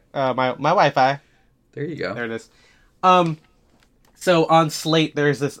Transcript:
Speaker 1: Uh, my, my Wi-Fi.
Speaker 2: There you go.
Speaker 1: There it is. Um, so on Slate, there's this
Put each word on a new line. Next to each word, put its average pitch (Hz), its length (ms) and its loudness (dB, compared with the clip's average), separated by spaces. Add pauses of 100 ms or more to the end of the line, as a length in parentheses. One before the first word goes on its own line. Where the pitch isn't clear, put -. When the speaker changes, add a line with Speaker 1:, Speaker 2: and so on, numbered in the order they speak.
(140)
Speaker 1:
Uh, 131 200 -2
my, 127 240 0
my 143 120 -2
Wi-Fi. 143 500 2 (540)
Speaker 2:
There 135 100 -10
you 156 140 -10
go. 90 160 -8
Speaker 1:
There 120 100 -8
it 113 80 -8
is. 113 180 -10 (540)
Um, 180 340 2 (800)
so 170 280 2
on 160 240 4
Slate, 156 440 -2
there's 147 240 0
this 139 200 -6